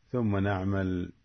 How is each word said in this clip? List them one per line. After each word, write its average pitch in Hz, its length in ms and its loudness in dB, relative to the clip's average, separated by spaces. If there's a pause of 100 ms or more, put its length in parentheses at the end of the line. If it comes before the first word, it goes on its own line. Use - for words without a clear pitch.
(120)
ثم 110 240 0
نعمل 95 760 0 (120)